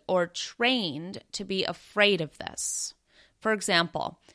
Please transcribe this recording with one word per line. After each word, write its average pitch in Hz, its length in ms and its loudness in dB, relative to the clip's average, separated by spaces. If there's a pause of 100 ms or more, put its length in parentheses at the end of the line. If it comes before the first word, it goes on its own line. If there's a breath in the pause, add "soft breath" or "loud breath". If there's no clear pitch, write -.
or 180 180 2
trained 196 920 -2 (140)
to 202 120 -8
be 190 200 -2
afraid 202 560 2
of 156 180 -6
this? - 560 -6 (440 soft breath)
For 220 140 0
example, 170 680 0 (160 soft breath)